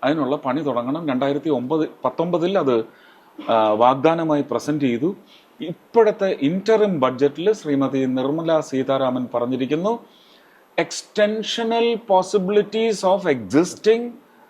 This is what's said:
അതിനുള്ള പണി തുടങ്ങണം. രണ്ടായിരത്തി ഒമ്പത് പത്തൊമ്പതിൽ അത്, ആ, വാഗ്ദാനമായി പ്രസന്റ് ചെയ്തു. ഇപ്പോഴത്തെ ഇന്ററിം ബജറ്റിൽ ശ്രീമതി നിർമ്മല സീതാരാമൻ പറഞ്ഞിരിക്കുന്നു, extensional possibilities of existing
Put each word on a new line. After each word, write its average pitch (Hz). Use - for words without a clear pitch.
അതിനുള്ള 143
പണി 139
തുടങ്ങണം. 139
രണ്ടായിരത്തി 143
ഒമ്പത് 143
പത്തൊമ്പതിൽ 170
അത്, 127
ആ, 110
വാഗ്ദാനമായി 143
പ്രസന്റ് 143
ചെയ്തു. 131
ഇപ്പോഴത്തെ 202
ഇന്ററിം 190
ബജറ്റിൽ 139
ശ്രീമതി 139
നിർമ്മല 143
സീതാരാമൻ 131
പറഞ്ഞിരിക്കുന്നു, 135
extensional 226
possibilities 208
of 185
existing 175